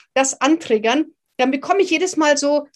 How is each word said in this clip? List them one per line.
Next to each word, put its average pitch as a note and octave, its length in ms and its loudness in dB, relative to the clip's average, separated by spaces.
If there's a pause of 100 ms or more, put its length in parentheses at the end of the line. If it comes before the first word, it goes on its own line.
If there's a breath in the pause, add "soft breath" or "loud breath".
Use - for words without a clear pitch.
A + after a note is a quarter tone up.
(140 loud breath)
das - 280 -2
antriggern, C4 720 0 (240)
dann B3+ 140 2
bekomme F4 300 -2
ich - 80 2
jedes D#4+ 280 -2
Mal D4 200 2
so C#4+ 380 -2